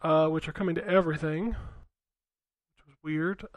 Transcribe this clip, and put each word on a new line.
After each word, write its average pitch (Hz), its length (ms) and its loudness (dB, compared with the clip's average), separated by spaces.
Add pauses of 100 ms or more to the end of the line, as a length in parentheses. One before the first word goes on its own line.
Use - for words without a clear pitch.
uh, 160 280 4
which 160 180 -2
are 156 40 -8
coming 180 240 -2
to 208 100 -4
everything, 165 600 2
which - 1400 -14
was 143 160 -20
weird. 156 440 -2 (100)